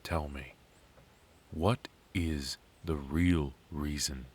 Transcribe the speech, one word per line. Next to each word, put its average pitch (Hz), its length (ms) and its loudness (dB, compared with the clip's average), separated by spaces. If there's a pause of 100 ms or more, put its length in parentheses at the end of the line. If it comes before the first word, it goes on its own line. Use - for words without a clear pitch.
Tell 78 260 -2
me, 67 260 -10 (960)
what 87 360 2 (260)
is 78 440 -2 (260)
the 80 120 0
real 76 580 4 (180)
reason? 73 640 -4